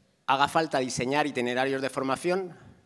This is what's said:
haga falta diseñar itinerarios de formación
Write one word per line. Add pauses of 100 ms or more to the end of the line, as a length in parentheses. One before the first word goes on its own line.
(260)
haga
falta
diseñar
itinerarios
de
formación (300)